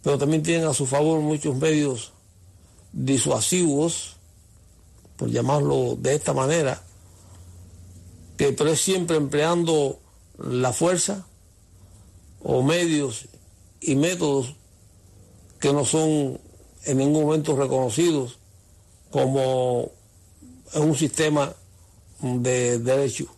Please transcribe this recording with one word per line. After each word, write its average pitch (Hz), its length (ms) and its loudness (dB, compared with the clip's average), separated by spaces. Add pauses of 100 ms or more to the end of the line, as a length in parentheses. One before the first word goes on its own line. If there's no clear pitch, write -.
Pero 143 160 0
también 151 240 0
tienen 165 240 0
a 147 80 0
su 139 100 -2
favor 151 360 2
muchos 151 340 -2
medios 143 580 0 (800)
disuasivos, 147 1200 0 (1000)
por 120 140 -4
llamarlo 131 640 0
de 127 200 0
esta 151 160 -2
manera, 139 500 0 (1600)
que, 139 120 2
pero 147 180 2
es 156 100 2
siempre 180 360 0
empleando 151 840 0 (400)
la 123 340 -2
fuerza 180 540 0 (1160)
o 127 200 0
medios 151 640 0 (540)
y - 160 0
métodos 139 580 0 (1040)
que 143 140 2
no 143 100 0
son 156 560 0 (460)
en 131 100 0
ningún 147 280 2
momento 156 300 0
reconocidos 131 840 0 (720)
como 131 840 0 (800)
en 156 100 0
un 151 140 2
sistema 151 580 0 (680)
de 123 560 0
derecho. 131 480 0 (120)